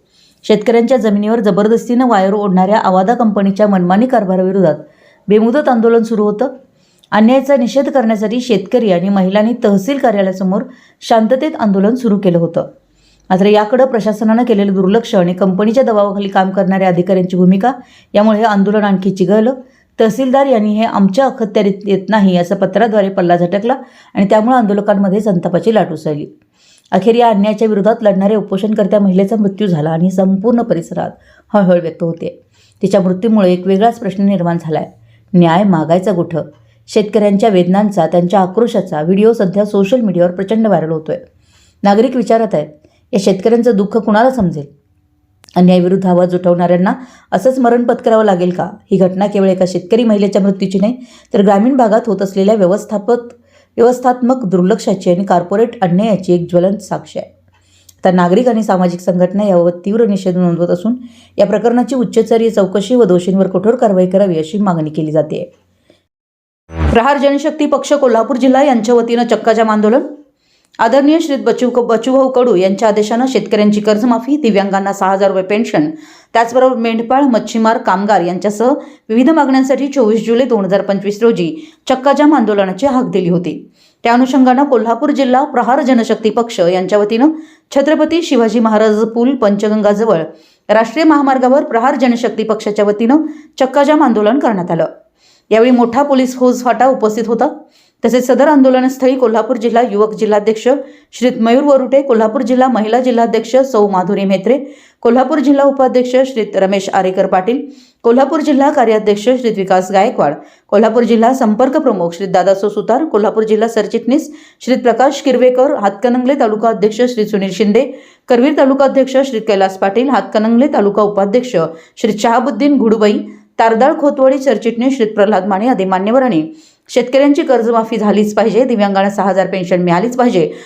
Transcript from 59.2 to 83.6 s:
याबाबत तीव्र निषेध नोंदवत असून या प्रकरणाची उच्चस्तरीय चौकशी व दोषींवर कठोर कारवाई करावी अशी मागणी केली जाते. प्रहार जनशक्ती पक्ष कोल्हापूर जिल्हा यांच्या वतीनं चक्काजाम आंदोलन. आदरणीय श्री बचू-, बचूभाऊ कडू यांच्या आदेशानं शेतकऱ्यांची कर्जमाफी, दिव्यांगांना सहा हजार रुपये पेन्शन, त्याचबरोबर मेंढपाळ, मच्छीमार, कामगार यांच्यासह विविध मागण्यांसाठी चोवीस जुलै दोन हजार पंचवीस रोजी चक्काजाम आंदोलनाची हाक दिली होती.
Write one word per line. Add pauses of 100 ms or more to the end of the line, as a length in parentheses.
याबाबत
तीव्र
निषेध
नोंदवत
असून (440)
या
प्रकरणाची
उच्चस्तरीय
चौकशी
व
दोषींवर
कठोर
कारवाई
करावी
अशी
मागणी
केली
जाते. (1400)
प्रहार
जनशक्ती
पक्ष
कोल्हापूर
जिल्हा
यांच्या
वतीनं
चक्काजाम
आंदोलन. (800)
आदरणीय
श्री
बचू-,
बचूभाऊ
कडू
यांच्या
आदेशानं
शेतकऱ्यांची
कर्जमाफी,
दिव्यांगांना
सहा
हजार
रुपये
पेन्शन, (420)
त्याचबरोबर
मेंढपाळ,
मच्छीमार,
कामगार
यांच्यासह (340)
विविध
मागण्यांसाठी
चोवीस
जुलै
दोन
हजार
पंचवीस
रोजी (160)
चक्काजाम
आंदोलनाची
हाक
दिली
होती. (340)